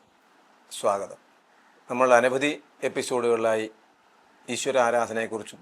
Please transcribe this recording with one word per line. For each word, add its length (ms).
സ്വാഗതം. 460
നമ്മൾ 180
അനവധി 320
എപ്പിസോഡുകളിലായി 800
ഈശ്വര 380
ആരാധനയെക്കുറിച്ചും 760